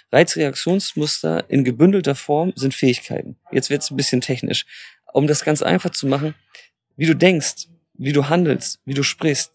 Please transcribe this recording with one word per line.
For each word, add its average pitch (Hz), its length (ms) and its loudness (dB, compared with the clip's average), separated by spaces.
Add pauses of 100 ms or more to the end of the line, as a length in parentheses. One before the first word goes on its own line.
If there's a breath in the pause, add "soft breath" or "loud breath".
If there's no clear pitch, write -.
(120 loud breath)
Reizreaktionsmuster 151 1400 0
in 131 160 4
gebündelter 151 500 4
Form 156 400 -2
sind 135 200 -2
Fähigkeiten. - 640 -2 (140)
Jetzt - 200 -2
wird's 143 200 -4
ein 135 60 -10
bisschen 127 240 0
technisch. - 460 -4 (460 loud breath)
Um 143 140 2
das 147 180 0
ganz 151 180 -2
einfach 175 280 0
zu - 160 -6
machen, 139 280 -2 (640 soft breath)
wie 135 100 -2
du 160 100 4
denkst, 175 520 2 (260)
wie 139 180 -4
du 143 160 2
handelst, 165 560 0
wie 135 100 -6
du 139 80 -2
sprichst, - 520 -2